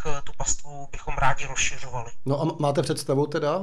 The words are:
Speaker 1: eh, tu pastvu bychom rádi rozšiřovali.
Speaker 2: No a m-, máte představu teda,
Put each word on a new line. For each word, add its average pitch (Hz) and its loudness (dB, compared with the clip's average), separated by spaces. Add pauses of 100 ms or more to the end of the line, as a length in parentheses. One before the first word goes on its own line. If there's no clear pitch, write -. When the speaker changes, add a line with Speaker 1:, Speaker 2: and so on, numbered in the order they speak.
Speaker 1:
eh, 143 4
tu - 2
pastvu 143 -2
bychom - -4
rádi 143 4
rozšiřovali. 123 -2 (140)
Speaker 2:
No 143 -2
a - 0
m-, 160 -2
máte 143 0
představu 143 0
teda, 151 -2